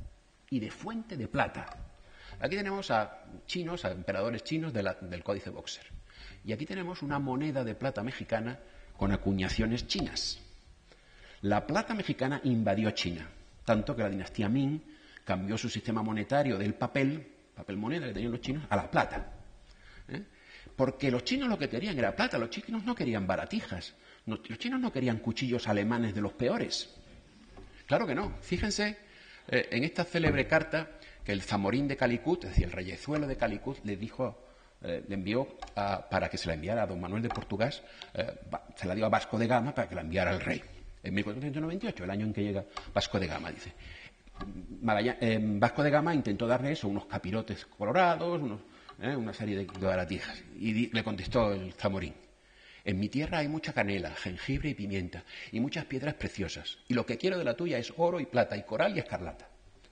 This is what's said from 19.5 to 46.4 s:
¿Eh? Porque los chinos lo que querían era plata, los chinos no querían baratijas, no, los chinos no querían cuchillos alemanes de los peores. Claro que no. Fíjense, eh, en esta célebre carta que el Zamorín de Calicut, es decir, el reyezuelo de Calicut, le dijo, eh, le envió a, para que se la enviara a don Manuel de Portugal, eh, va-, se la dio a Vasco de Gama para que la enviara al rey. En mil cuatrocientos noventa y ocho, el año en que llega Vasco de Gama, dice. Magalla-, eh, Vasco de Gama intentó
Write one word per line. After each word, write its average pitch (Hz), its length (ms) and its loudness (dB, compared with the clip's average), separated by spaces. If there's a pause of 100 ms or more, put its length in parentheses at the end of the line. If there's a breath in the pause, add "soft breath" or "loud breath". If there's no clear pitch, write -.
¿Eh? - 140 -8 (540 loud breath)
Porque 135 340 2
los 120 140 2
chinos 262 240 2
lo 202 100 4
que 147 100 0
querían 156 300 -2
era 104 160 2
plata, 196 240 2
los 117 120 0
chinos 220 340 -4
no 240 100 0
querían 110 320 0
baratijas, - 680 -2 (320 loud breath)
no, 110 120 -2 (100)
los 113 100 -6
chinos 262 220 0
no 240 120 0
querían 123 260 2
cuchillos 120 500 0
alemanes 107 460 4
de 107 60 0
los 101 120 0
peores. - 600 0 (920 loud breath)
Claro 180 200 4
que 139 80 0
no. - 260 0
Fíjense, 208 580 0 (500 loud breath)
eh, 123 220 4
en 120 140 2
esta 170 200 0
célebre 151 420 4
carta 156 520 2 (260 loud breath)
que 101 80 0
el 98 100 0
Zamorín 110 460 2
de 139 80 0
Calicut, 131 480 2
es 95 60 -6
decir, - 140 6
el 175 80 -4
reyezuelo 143 540 -4
de 131 100 -2
Calicut, 117 480 -2
le 101 120 -2
dijo, 110 500 -6 (360 loud breath)
eh, 85 240 -4
le 98 80 -4
envió 104 420 0 (180)
a, 101 340 0
para 90 200 2
que 92 100 -4
se - 100 -2
la 82 60 0
enviara 95 280 0
a 101 40 4
don 90 140 -4
Manuel 95 220 -2
de 117 60 0
Portugal, 110 460 0 (400 loud breath)
eh, - 260 -4 (120)
va-, - 220 -6
se - 120 -6
la 92 80 0
dio 107 120 2
a - 20 2
Vasco 110 300 4
de 117 80 4
Gama 123 280 4
para 117 140 0
que - 60 -8
la 87 80 -4
enviara 87 280 2
al 92 100 0
rey. - 220 -2 (400)
En 92 120 -4
mil 101 100 2
cuatrocientos 135 380 -2
noventa 175 240 -2
y - 20 0
ocho, 95 160 -6
el 92 60 -2
año 104 160 0
en 107 60 0
que 101 100 0
llega 101 220 0 (280 loud breath)
Vasco - 260 2
de 92 80 2
Gama, 80 240 -4
dice. - 220 -10 (1080 loud breath)
Magalla-, 113 380 4
eh, 113 200 4
Vasco 107 420 4
de 147 80 6
Gama 151 240 6
intentó 113 320 2